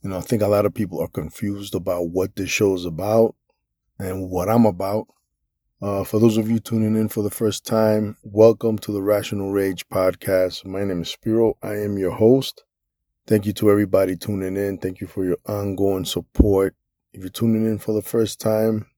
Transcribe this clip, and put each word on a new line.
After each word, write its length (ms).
You 80
know, 80
I 40
think 200
a 80
lot 160
of 80
people 260
are 80
confused 640
about 360
what 260
this 140
show 240
is 100
about 520
and 320
what 200
I'm 160
about. 420
Uh, 220
for 160
those 160
of 160
you 80
tuning 380
in 100
for 160
the 60
first 360
time, 560
welcome 580
to 120
the 100
Rational 520
Rage 340
Podcast. 800
My 180
name 200
is 80
Spiro. 520
I 120
am 220
your 140
host. 540
Thank 180
you 80
to 180
everybody 460
tuning 400
in. 220
Thank 200
you 80
for 160
your 140
ongoing 560
support. 720
If 80
you're 80
tuning 360
in 120
for 160
the 80
first 400
time 460